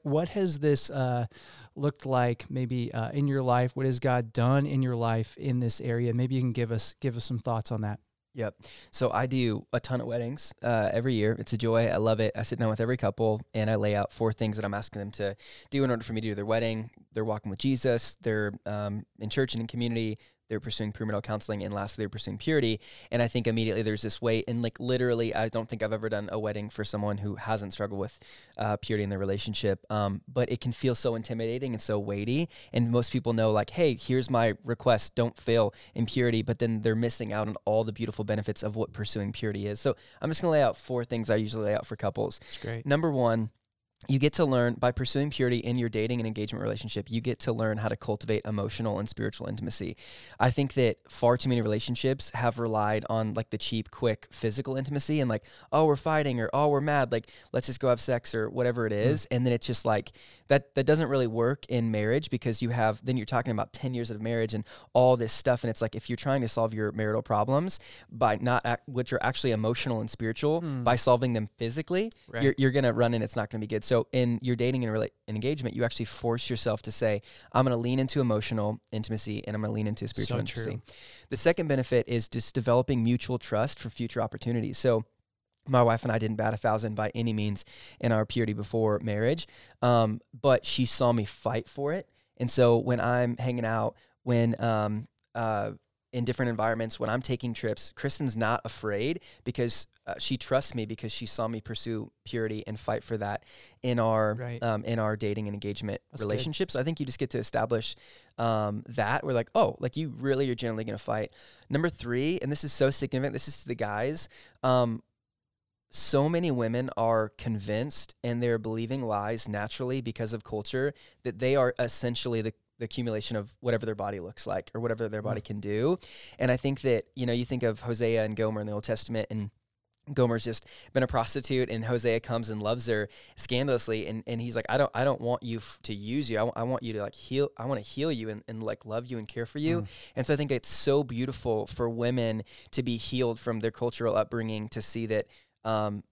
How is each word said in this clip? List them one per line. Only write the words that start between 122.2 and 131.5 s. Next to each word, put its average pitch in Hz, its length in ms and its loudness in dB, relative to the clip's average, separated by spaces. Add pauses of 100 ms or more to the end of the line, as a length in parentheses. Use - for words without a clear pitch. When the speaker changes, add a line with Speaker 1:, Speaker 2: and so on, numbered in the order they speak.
Speaker 2:
the, 110 120 -2 (240)
the 120 80 -8
accumulation 113 520 -4
of 104 240 -8
whatever 113 240 0
their 110 100 -2
body 101 240 -4
looks 87 260 -10
like 92 300 -4
or 113 60 -6
whatever 117 260 -2
their 107 140 -6
body 107 200 -2
Speaker 1:
Mm. - 40 -12
Speaker 2:
can 104 160 -6
do. 113 360 0 (400)
And 123 140 2
I 127 60 2
think 139 240 -2
that, 117 240 2 (100)
you 127 100 -4
know, 117 80 0
you 120 120 0
think 123 180 -4
of 113 180 0
Hosea 113 440 2
and 107 100 -4
Gomer 110 260 0
in 107 60 -6
the 104 60 -6
Old 104 100 -4
Testament, 113 480 -2
and 104 180 -4 (640)
Gomer's 117 300 2
just 113 220 -4 (280)
been 131 100 2
a 127 40 2
prostitute, 131 640 0